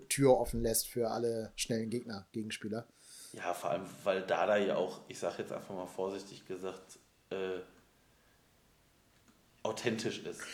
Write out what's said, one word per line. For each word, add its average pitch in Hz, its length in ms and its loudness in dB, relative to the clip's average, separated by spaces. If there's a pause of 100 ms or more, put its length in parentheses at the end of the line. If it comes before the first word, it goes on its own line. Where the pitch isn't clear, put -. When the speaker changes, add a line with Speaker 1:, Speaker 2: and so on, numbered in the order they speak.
Speaker 1:
Tür 135 300 10
offen 117 220 0
lässt 113 260 2
für 117 240 0
alle 113 440 -2
schnellen 113 340 0
Gegner, 117 420 -6
Gegenspieler. 110 540 -4 (480)
Speaker 2:
Ja, 95 200 -4
vor - 180 -2
allem, 90 120 0 (200)
weil 95 200 2
Dardai 98 440 4
ja - 100 2
auch, - 300 -2
ich - 120 -12
sag 90 180 -2
jetzt 98 140 -6
einfach - 240 -8
mal 90 100 -6
vorsichtig 95 600 -6
gesagt, 92 520 -10 (300)
äh, 95 300 -2 (2000)
authentisch 110 600 0
ist. - 180 -8 (120)